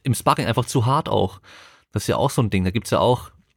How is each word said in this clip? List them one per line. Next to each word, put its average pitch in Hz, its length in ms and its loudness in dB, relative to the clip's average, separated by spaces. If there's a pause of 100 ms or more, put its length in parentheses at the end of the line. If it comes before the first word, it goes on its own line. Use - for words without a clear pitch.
im 127 120 0
Sparring 139 320 0
einfach 117 180 0
zu 117 200 0
hart 143 220 0
auch. 101 320 -2 (520)
Das - 120 -4
ist - 40 -6
ja - 100 0
auch - 140 0
so 139 100 0
ein 110 80 0
Ding, 95 140 0
da 92 80 0
gibt's 110 180 -4
ja 76 100 2
auch, 120 320 2 (260)